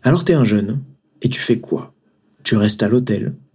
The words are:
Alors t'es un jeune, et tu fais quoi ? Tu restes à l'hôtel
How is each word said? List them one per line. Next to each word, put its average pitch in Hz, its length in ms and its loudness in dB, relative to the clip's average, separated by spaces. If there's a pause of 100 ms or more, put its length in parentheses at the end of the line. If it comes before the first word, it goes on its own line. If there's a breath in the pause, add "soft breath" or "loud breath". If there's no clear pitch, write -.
Alors 170 240 2
t'es 175 80 2
un 143 100 4
jeune, 104 360 0 (420)
et 123 80 0
tu - 100 -4
fais - 200 0
quoi ? - 340 -8 (480)
Tu - 140 0
restes 104 260 0
à 104 80 0
l'hôtel 120 460 -2 (200)